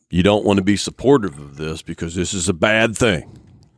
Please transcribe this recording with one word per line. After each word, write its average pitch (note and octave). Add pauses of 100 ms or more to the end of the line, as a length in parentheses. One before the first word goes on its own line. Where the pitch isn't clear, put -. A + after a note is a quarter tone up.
you F2
don't G#2
wanna G2+
be G2
supportive G2
of C#2+
this D#2
because E2
this F2+
is F#2
a G2+
bad A2
thing. G#2 (380)